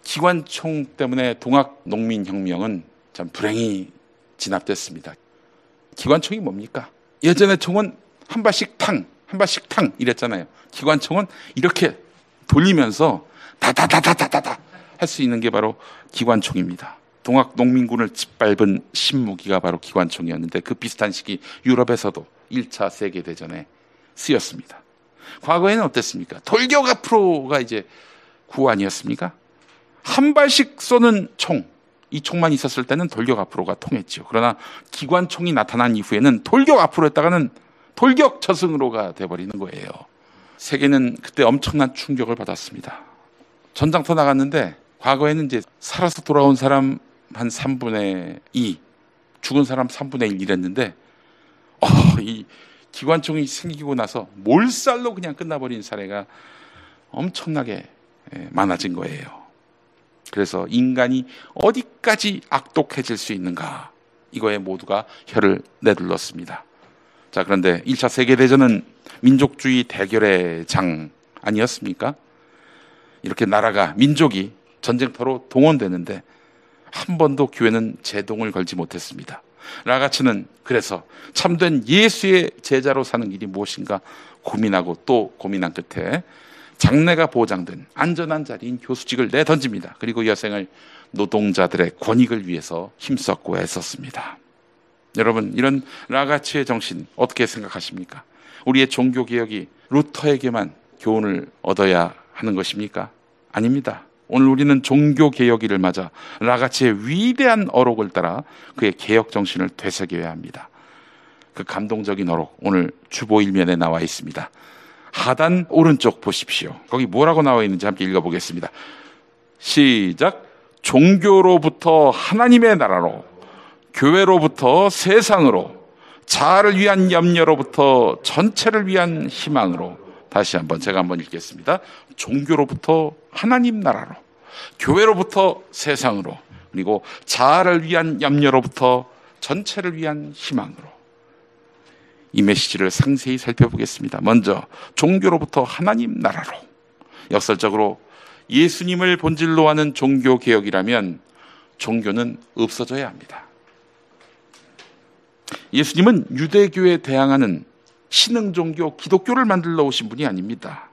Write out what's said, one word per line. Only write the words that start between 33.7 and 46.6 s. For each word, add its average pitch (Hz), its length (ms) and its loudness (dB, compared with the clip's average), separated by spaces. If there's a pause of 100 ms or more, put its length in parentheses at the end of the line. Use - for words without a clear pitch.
통했지요. - 540 -8
그러나 113 260 0 (360)
기관총이 175 600 -2
나타난 120 460 0
이후에는 107 460 2
돌격 269 360 6
앞으로 160 280 2
했다가는 156 420 2 (460)
돌격 262 460 4
저승으로가 135 720 -2
돼버리는 92 460 -10
거예요. - 300 -14 (680)
세계는 139 640 0
그때 - 220 -2
엄청난 135 500 0
충격을 120 420 -6
받았습니다. - 680 -12 (720)
전장터 160 420 0
나갔는데 139 600 0 (200)
과거에는 147 480 0
이제 123 160 -4 (180)
살아서 - 420 -4
돌아온 139 340 4
사람 135 440 0 (340)